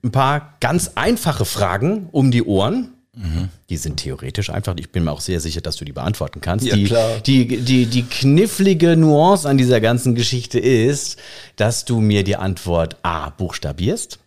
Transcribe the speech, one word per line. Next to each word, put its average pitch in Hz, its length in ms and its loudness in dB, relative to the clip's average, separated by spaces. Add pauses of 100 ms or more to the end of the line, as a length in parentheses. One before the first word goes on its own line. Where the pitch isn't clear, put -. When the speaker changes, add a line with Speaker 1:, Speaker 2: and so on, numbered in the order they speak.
Speaker 1:
ein 117 80 0
paar 135 480 0
ganz 156 340 -2
einfache 170 500 0
Fragen 123 640 -2
um 139 200 2
die 120 140 2
Ohren. 127 480 0 (220)
Speaker 2:
Mhm. 90 340 -4 (200)
Speaker 1:
Die 87 80 -4
sind 73 220 -6
theoretisch 67 520 -8
einfach. 87 280 -4
Ich 82 120 -12
bin 90 140 0
mir 76 80 0
auch 73 80 -8
sehr 90 200 -4
sicher, 80 200 -6
dass - 160 -8
du - 80 -12
die 71 80 -12
beantworten 82 480 -6
kannst. 104 240 -2
Speaker 2:
Ja, 104 100 0
Speaker 1:
Die, 101 100 4
Speaker 2:
klar. 113 360 0
Speaker 1:
die, 127 260 4 (160)
die, 123 240 2
die 120 180 0
knifflige 170 920 2
Nuance 156 520 4
an 139 100 4
dieser 123 220 4
ganzen 120 340 2
Geschichte 120 440 -2
ist, 127 600 0 (380)
dass 104 280 -2
du 117 160 0
mir 104 240 4
die 98 120 0
Antwort 87 680 -2
A 78 280 -4
buchstabierst 87 960 -6